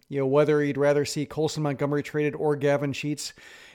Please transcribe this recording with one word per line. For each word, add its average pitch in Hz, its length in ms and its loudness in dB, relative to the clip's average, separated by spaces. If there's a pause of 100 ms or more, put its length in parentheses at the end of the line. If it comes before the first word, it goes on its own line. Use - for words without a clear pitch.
you 139 100 -6
know, 135 80 0
whether 147 380 4
you'd 139 140 -2
rather 143 260 4
see 143 220 -4
Colson 156 360 -4
Montgomery 143 400 -2
traded 147 340 -2
or 151 200 0
Gavin 143 380 0
Sheets - 400 -6 (400)